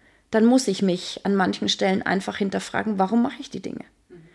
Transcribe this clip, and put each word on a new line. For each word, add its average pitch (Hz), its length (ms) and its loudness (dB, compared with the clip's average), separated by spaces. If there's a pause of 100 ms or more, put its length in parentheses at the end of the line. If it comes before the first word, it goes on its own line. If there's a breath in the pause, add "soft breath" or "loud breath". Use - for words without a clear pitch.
(320 soft breath)
dann 220 140 6
muss 262 220 6
ich 190 140 -2
mich 185 420 -2
an 202 120 0
manchen 196 340 0
Stellen 190 320 0
einfach 196 360 -2
hinterfragen, 196 600 -2
warum 190 220 2
mache 262 180 -4
ich 285 100 -16
die - 120 -10
Dinge? - 240 -10 (500 loud breath)